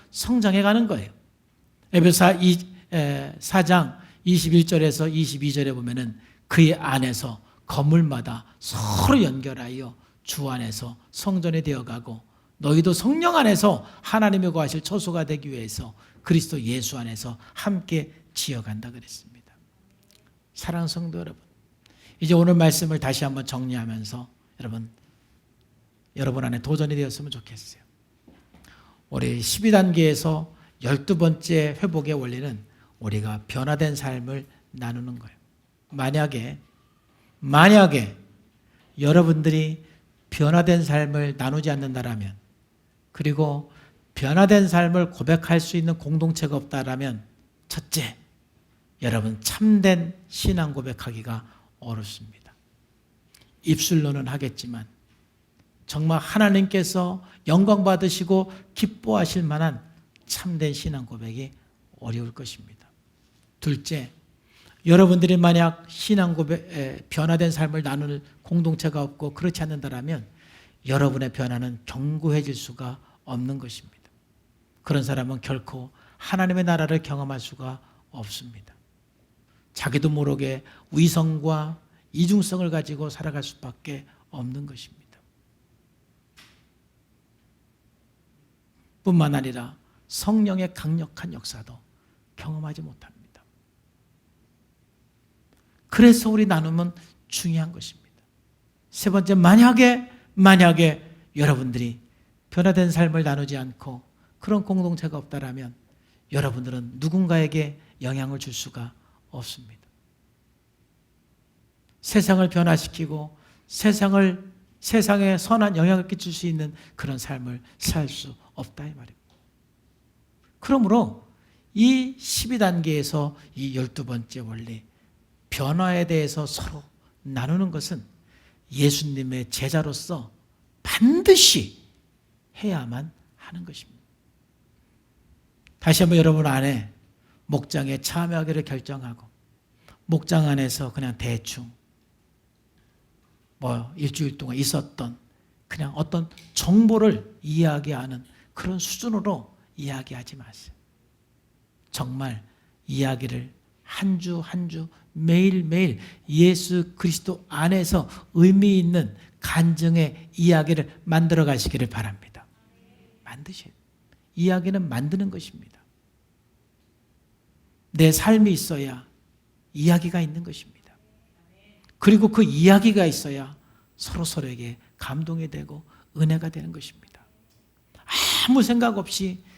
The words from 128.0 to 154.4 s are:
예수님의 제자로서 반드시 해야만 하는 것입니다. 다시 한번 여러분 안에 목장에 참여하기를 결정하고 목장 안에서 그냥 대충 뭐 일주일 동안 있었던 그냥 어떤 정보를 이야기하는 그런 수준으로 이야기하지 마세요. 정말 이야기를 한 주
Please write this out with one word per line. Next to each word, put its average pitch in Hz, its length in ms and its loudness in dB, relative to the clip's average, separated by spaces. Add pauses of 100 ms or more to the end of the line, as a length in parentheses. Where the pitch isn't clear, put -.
예수님의 135 800 -2
제자로서 143 800 -6 (520)
반드시 - 1000 4 (760)
해야만 147 560 -8 (240)
하는 175 280 -18
것입니다. - 360 -20 (1800)
다시 165 240 4
한번 170 160 6
여러분 156 280 6
안에 135 460 -2 (540)
목장에 135 540 -6
참여하기를 160 640 -4
결정하고 127 640 -14 (800)
목장 160 420 2
안에서 135 440 -2
그냥 123 260 -8
대충 117 520 -8 (1900)
뭐 120 380 -6
일주일 143 420 -6
동안 127 180 -10
있었던 135 640 -6 (500)
그냥 143 260 -8
어떤 160 340 -4 (260)
정보를 214 880 4
이야기하는 143 800 -2 (300)
그런 185 240 -8
수준으로 196 760 -6 (280)
이야기하지 131 560 -12
마세요. 113 380 -20 (1160)
정말 127 520 -8 (440)
이야기를 131 640 -4 (300)
한 190 380 -2
주 175 200 -6